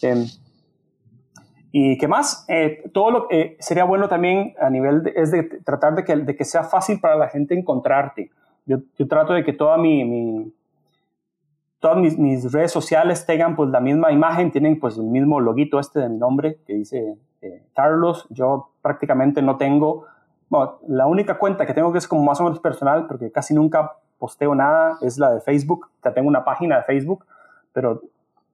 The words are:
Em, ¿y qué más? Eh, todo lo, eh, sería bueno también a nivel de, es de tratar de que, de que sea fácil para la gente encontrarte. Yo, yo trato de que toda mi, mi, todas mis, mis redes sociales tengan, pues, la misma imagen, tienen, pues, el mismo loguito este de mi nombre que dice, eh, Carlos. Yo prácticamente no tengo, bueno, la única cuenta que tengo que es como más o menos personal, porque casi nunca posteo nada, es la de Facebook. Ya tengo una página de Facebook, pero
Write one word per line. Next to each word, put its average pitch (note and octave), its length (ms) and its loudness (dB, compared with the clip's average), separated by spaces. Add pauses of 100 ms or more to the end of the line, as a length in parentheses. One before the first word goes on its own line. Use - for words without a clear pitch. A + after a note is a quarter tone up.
Em, A#2+ 240 0 (1500)
¿y C3+ 260 2
qué D3 120 -2
más? - 400 -2
Eh, D#3 340 -2 (100)
todo G#3+ 180 2
lo, B3 200 0
eh, D#3+ 280 0
sería F3 260 0
bueno G3 240 0
también F#3 500 0
a C3+ 100 2
nivel C#3 340 0
de, - 120 -4
es D#3+ 160 2
de E3+ 120 0
tratar D3+ 520 -2
de F#3+ 80 -2
que, D#3 140 0
de C#3+ 180 -4
que C#3+ 80 -4
sea E3 200 -2
fácil F#3+ 360 -2
para D#3+ 160 2
la D3+ 140 2
gente D3 280 -2
encontrarte. C3+ 720 -2 (360)
Yo, C3+ 140 -2 (180)
yo C#3+ 100 -2
trato D#3 240 2
de E3+ 140 0
que C#3 80 -2
toda D3+ 240 2
mi, D#3 260 4
mi, A#2 500 -4 (1300)
todas D#3+ 180 2
mis, E3 220 2
mis B2+ 320 0
redes E3 220 0
sociales E3 520 0
tengan, E3 300 0
pues, D3 140 0
la C3 100 2
misma D3+ 320 2
imagen, D#3+ 400 2
tienen, D3+ 300 2
pues, A2+ 160 -2
el A2 80 -4
mismo C#3 340 2
loguito C#3 400 0
este C#3 220 -4
de A#2+ 80 -2
mi A2+ 80 -6
nombre C#3+ 500 -2
que G2+ 60 -10
dice, G#2+ 440 -8 (240)
eh, F#2 220 -18 (100)
Carlos. D#3+ 560 0
Yo C3 420 -2 (100)
prácticamente C#3+ 600 0
no C3+ 160 2
tengo, D3 480 0 (440)
bueno, C#3 380 0
la C3 180 0
única F#3+ 320 0
cuenta F#3+ 280 -2
que C3 80 -4
tengo E3+ 200 0
que F3 60 0
es E3 80 -8
como D#3 160 0
más C#3+ 180 2
o - 20 0
menos E3 160 -2
personal, D3+ 480 -2
porque A#2+ 240 -10
casi D3 220 -4
nunca D#3 400 2 (260)
posteo C#3+ 360 -2
nada, D#3+ 460 2
es B2 160 -4
la C#3 160 2
de - 60 -2
Facebook. C#3+ 480 -2 (160)
Ya B2 100 0
tengo C3+ 140 0
una C#3+ 160 2
página C#3+ 340 0
de A#2 60 -2
Facebook, C#3 420 -4 (460)
pero A#2+ 300 -2 (520)